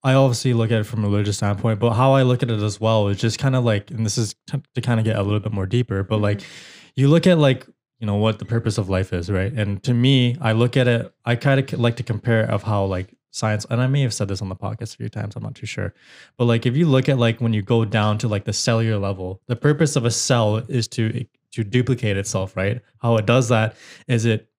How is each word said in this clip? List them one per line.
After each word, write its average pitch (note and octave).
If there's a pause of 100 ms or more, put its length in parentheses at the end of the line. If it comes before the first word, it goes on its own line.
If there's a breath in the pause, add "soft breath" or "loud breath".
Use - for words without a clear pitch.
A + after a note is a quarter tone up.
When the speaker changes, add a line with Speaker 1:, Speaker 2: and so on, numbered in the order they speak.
Speaker 1:
I C3+
obviously C3
look A2+
at A2+
it G#2+
from G#2+
a G2+
religious G2+
standpoint, G#2
but A#2+
how C3
I C3+
look B2+
at A#2
it G#2+
as G#2
well A2
is G2
just A2+
kinda C3
like, A2
and A2+
this G#2
is A2 (120)
t-, - (120)
to B2
kinda A2+
get A2
a G#2
little G#2
bit G#2
more G2
deeper, G#2
but, G#2+
like, G2+
Speaker 2:
Mm-hmm. -
Speaker 1:
you C3+
look D#3+
at, F3+
like, C3+ (340)
you A2+
know, G2+
what G#2+
the -
purpose A#2
of F#2+
life F#2
is, F2+
right? G2
And G2+
to B2+
me, B2
I A2+
look A#2
at C3
it, A#2 (120)
I A#2+
kinda C3+
c-, -
like A#2
to A#2+
compare A2
it A2+
of G#2+
how, G#2
like, F#2+ (160)
science, G#2+
and A#2+
I B2+
may C#3
have A#2+
said G2+
this G2
on G2
the F#2+
podcast A2
a -
few A2+
times, G#2+
I'm A2
not G#2+
too -
sure. G2 (440 loud breath)
But, B2
like, A#2
if A#2+
you E3+
look C3
at, C3+
like, A#2
when A#2
you G#2+
go A2+
down G#2+
to, A#2
like, G#2
the G#2+
cellular A2+
level, F#2+
the A#2+
purpose D3
of B2
a A#2
cell A2 (100)
is A#2+
to, A2+ (280)
to A2+
duplicate A2+
itself, F#2+
right? G#2 (180)
How A#2
it G#2+
does A#2+
that A2 (320 loud breath)
is A#2
it A2 (100)